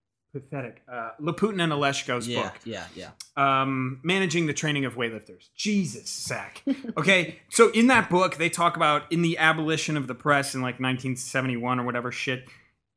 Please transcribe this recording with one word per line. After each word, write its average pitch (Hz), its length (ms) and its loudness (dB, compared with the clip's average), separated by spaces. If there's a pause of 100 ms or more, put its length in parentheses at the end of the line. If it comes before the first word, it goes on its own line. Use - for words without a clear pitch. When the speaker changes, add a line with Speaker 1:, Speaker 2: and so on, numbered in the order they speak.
(320)
Speaker 1:
pathetic. 131 580 -12
Uh, 117 280 -8
Laputin 185 400 0
and 165 140 2
Oleshko's 135 560 -2
Speaker 2:
Yeah, 120 160 -2
Speaker 1:
book. - 200 -10
Speaker 2:
yeah, 101 200 -8 (100)
yeah. 87 160 -14 (260)
Speaker 1:
Um, 135 680 0
Managing 175 420 0
the 147 60 0
Training 147 320 -2
of 117 100 -4
Weightlifters. 113 640 -8
Jesus, 180 520 -2
Zach. - 540 -8 (180)
Speaker 2:
<laughs> 226 160 -10
Speaker 1:
Okay, 170 520 2
so 226 240 6
in 226 160 6
that 233 200 6
book, 180 280 2
they 165 120 0
talk 170 280 2
about 151 340 2
in 170 120 2
the 165 140 2
abolition 156 600 2
of 135 100 -4
the 123 80 -8
press 143 400 2
in, 131 80 -4
like, 123 160 -4
nineteen 127 380 -2
seventy-one 127 640 -2
or - 40 -2
whatever 120 280 -4
shit, 127 340 -6 (500)